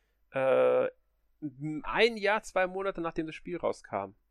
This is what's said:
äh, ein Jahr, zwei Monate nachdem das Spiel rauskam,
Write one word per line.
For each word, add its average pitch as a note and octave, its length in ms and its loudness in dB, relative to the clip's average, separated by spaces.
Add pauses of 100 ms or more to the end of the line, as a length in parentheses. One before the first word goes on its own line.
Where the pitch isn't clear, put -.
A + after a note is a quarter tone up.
(320)
äh, B2+ 540 4 (960)
ein G#3 360 2
Jahr, G3+ 240 0
zwei F#3 240 0
Monate F#3 340 -4
nachdem E3 260 -4
das D#3 80 -10
Spiel F3 220 -10
rauskam, G#2 540 -4 (200)